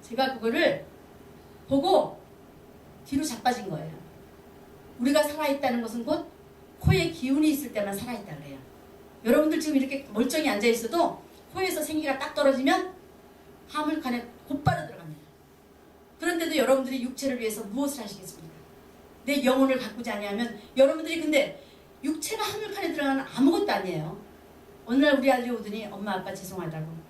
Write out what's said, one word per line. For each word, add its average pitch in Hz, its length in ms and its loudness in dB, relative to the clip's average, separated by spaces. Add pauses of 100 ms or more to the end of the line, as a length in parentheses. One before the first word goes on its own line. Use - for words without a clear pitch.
제가 254 340 -2
그거를 240 500 0 (800)
보고 277 520 2 (840)
뒤로 277 180 -2
자빠진 233 460 -2
거예요. 156 220 -8 (1080)
우리가 294 240 4
살아있다는 277 580 0
것은 226 240 -6
곧 320 220 -2 (520)
코에 359 320 4
기운이 285 400 2
있을 247 220 -4
때만 202 220 -2
살아있다 208 420 -8
그래요. 139 200 -16 (680)
여러분들 302 340 4
지금 302 180 2
이렇게 269 360 0
멀쩡히 277 360 2
앉아있어도 233 720 2 (320)
코에서 349 280 -2
생기가 294 360 -2
딱 - 160 -6
떨어지면 285 600 4 (760)
화물칸에 302 560 -2 (220)
곧바로 262 400 0
들어갑니다. - 340 -16 (960)
그런데도 330 380 -2
여러분들이 262 460 2
육체를 247 360 -4
위해서 220 260 -4
무엇을 240 380 -4
하시겠습니까? 165 480 -16 (760)
내 277 180 0
영혼을 262 340 4
가꾸지 - 320 -8
아니하면 208 500 -4 (160)
여러분들이 311 460 4
근데 302 420 0 (400)
육체가 320 400 -4
화물칸에 392 500 -4
들어가면 269 320 0 (100)
아무것도 370 360 4
아니에요. 180 480 -4 (680)
어느 269 200 4
날 277 140 6
우리 262 120 4
아들이 247 200 2
오더니 214 340 -6
"엄마, 208 280 -6
아빠 247 200 -6
죄송하다고. 175 520 -8 (240)